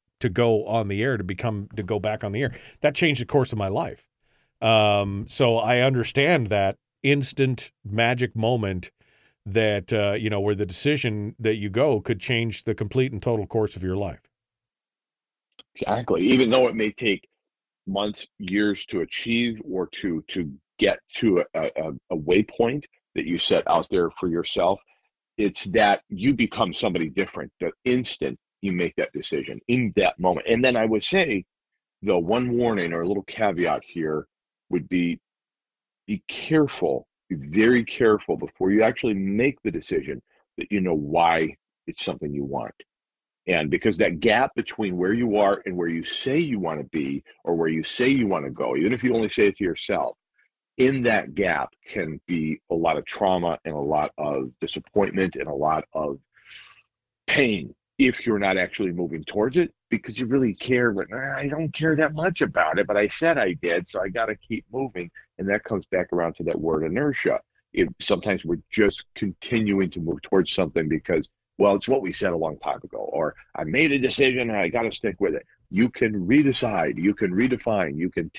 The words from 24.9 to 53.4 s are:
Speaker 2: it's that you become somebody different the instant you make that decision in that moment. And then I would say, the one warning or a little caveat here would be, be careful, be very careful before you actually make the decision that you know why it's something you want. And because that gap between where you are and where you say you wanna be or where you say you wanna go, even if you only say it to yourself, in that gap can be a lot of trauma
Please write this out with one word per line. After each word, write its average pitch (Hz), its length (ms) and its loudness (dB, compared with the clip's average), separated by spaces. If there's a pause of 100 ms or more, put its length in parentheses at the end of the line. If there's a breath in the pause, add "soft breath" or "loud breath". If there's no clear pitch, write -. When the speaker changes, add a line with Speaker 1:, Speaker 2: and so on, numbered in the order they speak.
Speaker 2:
it's 104 280 -2
that 101 440 4
you 110 240 0
become 107 400 0
somebody 85 360 -2
different 85 500 -4
the 85 120 -4 (140)
instant 123 540 -2 (220)
you 98 100 -2
make 87 240 -2
that - 180 -4
decision 69 540 -6
in 120 280 0
that 92 240 2
moment. 90 300 0
And 117 160 4
then 123 100 4
I 113 100 2
would 110 180 0
say, 147 420 0 (560)
the 95 160 2
one 117 400 0
warning 107 340 0
or 85 100 -2
a 87 60 -2
little 98 160 -2
caveat 87 640 -2
here 78 420 -4 (420)
would 85 200 -2
be, 87 300 0 (840)
be 104 220 -6
careful, 135 800 -2 (220)
be 92 60 -6
very 110 500 4
careful 107 500 2
before 90 360 -2
you 107 120 4
actually 117 300 2
make 101 500 0
the 107 80 -2
decision 73 500 -6 (360)
that - 140 -10
you 101 100 0
know 90 140 2
why 80 600 2 (300)
it's - 180 -10
something 76 300 -6
you 71 100 -4
want. 67 300 -8 (720)
And 80 220 2
because 87 300 2
that 87 200 2
gap 117 360 4
between 104 420 -4
where 92 160 0
you 117 240 0
are 101 280 4
and 90 120 -6
where 85 100 -2
you 85 160 -4
say - 340 -4
you 143 220 0
wanna 78 240 -4
be 69 400 -6 (220 soft breath)
or 85 100 0
where 82 140 2
you 80 140 -2
say - 260 0
you 131 180 2
wanna 78 220 -2
go, 62 260 -4
even 87 160 2
if 127 120 -2
you 123 120 2
only 110 140 0
say 104 180 4
it 98 100 0
to 101 60 -4
yourself, 82 540 -2 (600)
in 131 260 4
that 104 300 0
gap 80 360 0 (180)
can 78 400 -6
be 78 320 -2 (100)
a 85 60 0
lot 82 220 2
of - 80 -6
trauma 90 600 0